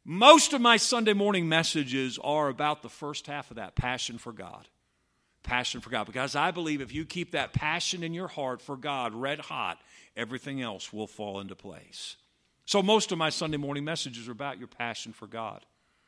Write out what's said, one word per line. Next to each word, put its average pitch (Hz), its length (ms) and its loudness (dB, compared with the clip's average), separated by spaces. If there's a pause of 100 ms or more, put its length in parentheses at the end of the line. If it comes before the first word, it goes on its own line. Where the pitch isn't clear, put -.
Most 247 480 10
of 262 80 2
my 233 160 8
Sunday 226 340 4
morning 202 380 2
messages 135 760 0
are 147 240 2
about 147 360 -2
the 117 60 -14
first - 380 -10
half 143 240 -10
of 113 60 -16
that, 98 180 -12
passion 123 420 -4
for 120 140 -14
God. 98 380 -16 (760)
Passion 123 380 -2
for 117 80 -14
God. 110 180 -2
Because 131 300 -4
I 165 140 2
believe 156 280 -4
if 127 140 -10
you 156 100 -6
keep 170 300 -8
that 139 180 -2
passion 170 500 -2
in 165 120 -4
your 180 160 -6
heart 127 320 -6
for 139 160 -8
God 127 360 -4
red 139 280 -4
hot, 117 360 -6 (380)
everything 127 460 -6
else 107 320 -8
will 107 120 -6
fall 98 360 -8
into 95 120 -12
place. - 640 -16 (480)
So 202 180 2
most 208 300 4
of 170 60 0
my 160 120 2
Sunday 156 280 -2
morning 143 260 -4
messages 127 460 -6
are - 20 -8
about 131 260 -8
your 113 120 -14
passion 117 420 -8
for 104 160 -16
God. 110 380 -10 (420)